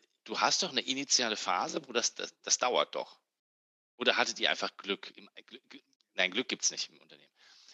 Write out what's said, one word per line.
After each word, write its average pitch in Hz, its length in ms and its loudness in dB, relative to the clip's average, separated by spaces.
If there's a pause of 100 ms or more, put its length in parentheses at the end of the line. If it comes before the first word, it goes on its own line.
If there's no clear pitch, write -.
(260)
du 107 140 -6
hast 127 220 4
doch 185 80 -2
eine 127 120 0
initiale 127 560 0
Phase, 131 500 -2
wo 123 60 -14
das, 117 200 0
das, - 280 -10
das - 160 2
dauert 104 360 2
doch. - 260 -8 (800)
Oder 120 200 4
hattet 113 220 0
ihr 98 100 2
einfach - 280 -2
Glück? - 380 -6
Im, 98 140 -20 (180)
Glück, - 220 -20
Glück, 139 140 -20 (300)
nein, 92 160 2
Glück 101 200 -4
gibt's - 220 0
nicht - 180 -8
im 76 100 -20
Unternehmen. 73 320 -20 (420)